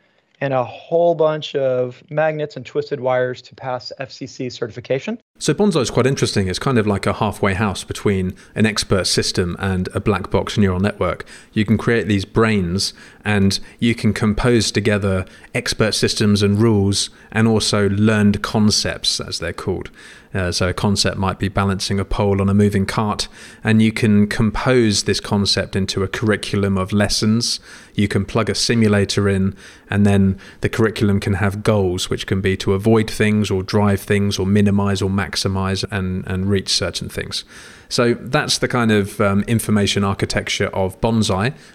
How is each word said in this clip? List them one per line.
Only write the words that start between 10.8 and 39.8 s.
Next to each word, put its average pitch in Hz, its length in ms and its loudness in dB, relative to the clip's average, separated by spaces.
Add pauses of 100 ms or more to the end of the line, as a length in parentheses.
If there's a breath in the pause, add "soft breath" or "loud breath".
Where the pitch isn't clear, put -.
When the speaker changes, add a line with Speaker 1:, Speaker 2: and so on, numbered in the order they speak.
Speaker 2:
network. 95 460 -2 (260 loud breath)
You 107 120 0
can 107 140 2
create 113 300 0
these 98 180 0
brains, 98 680 0 (300 loud breath)
and 101 340 2 (200 loud breath)
you 117 160 2
can 110 200 0
compose 113 560 2
together 101 560 0 (280 loud breath)
expert 117 380 -2
systems 104 500 2
and 101 180 2
rules, 101 500 2 (220 loud breath)
and 110 160 2
also 104 420 2
learned 104 520 2
concepts, - 760 0
as 82 180 -8
they're 85 140 -6
called. - 380 -6 (420 loud breath)
Uh, 92 200 -2
so 90 160 0
a 90 60 -2
concept 98 420 0
might 95 240 -4
be 101 80 -2
balancing 98 500 -2
a 98 60 -2
pole 101 360 0
on 98 80 2
a 98 60 2
moving 101 320 4
cart, 104 400 -4 (380 loud breath)
and 110 180 4
you 110 80 4
can 104 380 2
compose 113 760 2
this - 160 -2
concept 101 540 -2
into 98 300 -2
a 98 40 -4
curriculum 101 680 0
of 92 160 -2
lessons. 107 680 0 (340 loud breath)
You 104 140 0
can 98 160 0
plug 110 240 -2
a 101 60 0
simulator 104 760 2
in, 95 280 0 (320 loud breath)
and 101 180 4
then 98 320 4 (220 loud breath)
the - 80 -2
curriculum 104 500 2
can 101 160 0
have 101 280 -2
goals, 95 480 0
which - 160 -6
can 95 160 -2
be 98 160 2
to 101 160 0
avoid 110 360 2
things 107 400 2
or 95 120 0
drive 101 400 2
things 101 360 0
or 95 80 0
minimize 101 560 2
or 98 80 0
maximize 95 800 -2
and, 92 380 -4
and 95 200 -2
reach 101 200 0
certain 87 400 -4
things. - 340 -8 (460 loud breath)
So 120 260 2
that's 127 440 -4
the 127 100 -2
kind 117 240 2
of, 101 280 0
um, 101 280 2
information 107 560 0